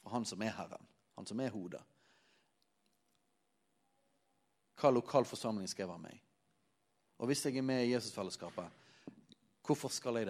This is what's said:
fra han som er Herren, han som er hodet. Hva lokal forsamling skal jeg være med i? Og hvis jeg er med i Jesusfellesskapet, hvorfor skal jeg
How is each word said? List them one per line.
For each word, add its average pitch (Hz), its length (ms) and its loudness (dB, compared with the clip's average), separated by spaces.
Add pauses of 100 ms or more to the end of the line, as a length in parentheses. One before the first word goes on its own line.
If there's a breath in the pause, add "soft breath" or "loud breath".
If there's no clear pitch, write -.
fra 101 80 -14
han 117 160 0
som 95 160 -6
er 110 140 0
Herren, - 320 -10 (260)
han 95 140 -12
som 110 100 -4
er 127 140 -2
hodet. 90 260 -8 (3000 soft breath)
Hva 147 160 6
lokal 123 380 6
forsamling 107 420 -2
skal 98 140 -4
jeg 87 80 -4
være 85 100 -12
med - 140 -14
i? - 20 -20 (1040)
Og 120 60 2
hvis 143 160 2
jeg 131 100 2
er 131 80 2
med 131 220 4
i 120 80 6
Jesusfellesskapet, 92 840 -4 (880 loud breath)
hvorfor 139 320 0
skal 117 240 0
jeg 107 100 0